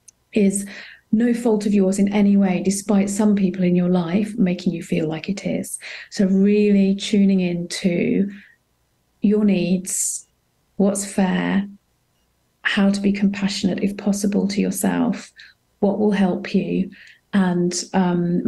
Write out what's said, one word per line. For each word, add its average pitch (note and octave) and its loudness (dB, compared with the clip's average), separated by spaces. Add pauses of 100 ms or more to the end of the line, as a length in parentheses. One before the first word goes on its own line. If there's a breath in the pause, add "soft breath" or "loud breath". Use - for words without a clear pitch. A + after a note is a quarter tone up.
(340)
is G3 0 (440 loud breath)
no A#3+ 2
fault A3 0
of G3+ 0
yours F#3+ 2
in G3 0
any G3+ 4
way, F#3 2
despite G3 0
some G#3+ 2
people F#3 0
in F3+ 2
your F3+ 2
life F3+ -2
making F3+ 0
you E3 -6
feel E3+ -4
like D#3+ -8
it G3 -6
is. - -6 (320 loud breath)
So - 0
really G3 4
tuning G3 2
into F3 -2 (880 loud breath)
your G#3 2
needs, F3+ -2 (520)
what's G3+ 0
fair, F#3 -2 (920)
how G3 0
to G3+ -4
be G3+ 2
compassionate, G3 -2
if G3+ -2
possible, G3 -2
to G3 -2
yourself, - -2 (460 loud breath)
what G3+ 0
will G#3 2
help F#3+ 0
you, F3 -2 (440 loud breath)
and, F3+ 0 (100)
um, F3 0